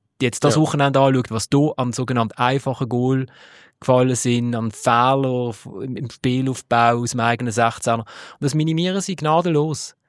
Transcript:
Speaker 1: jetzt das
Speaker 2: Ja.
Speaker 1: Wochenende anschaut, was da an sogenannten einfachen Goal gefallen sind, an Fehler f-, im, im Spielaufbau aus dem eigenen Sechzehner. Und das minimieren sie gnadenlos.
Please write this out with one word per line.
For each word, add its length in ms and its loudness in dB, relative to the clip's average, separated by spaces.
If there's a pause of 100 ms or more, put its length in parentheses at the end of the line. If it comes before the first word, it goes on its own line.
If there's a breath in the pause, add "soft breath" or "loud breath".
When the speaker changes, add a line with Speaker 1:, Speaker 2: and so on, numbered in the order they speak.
(220)
Speaker 1:
jetzt 220 -2
das 120 4
Speaker 2:
Ja. 60 4
Speaker 1:
Wochenende 380 2
anschaut, 320 2
was 180 -6
da 280 4
an 160 -2
sogenannten 440 -2
einfachen 520 -2
Goal 360 0 (540 loud breath)
gefallen 360 4
sind, 400 0
an 160 -4
Fehler 800 0
f-, 180 -14 (140)
im, 140 -8
im 140 -10
Spielaufbau 880 0
aus 140 -4
dem 100 -4
eigenen 320 -2
Sechzehner. 460 0
Und 420 -14
das 140 -2
minimieren 460 0
sie 140 -6
gnadenlos. 800 0 (140)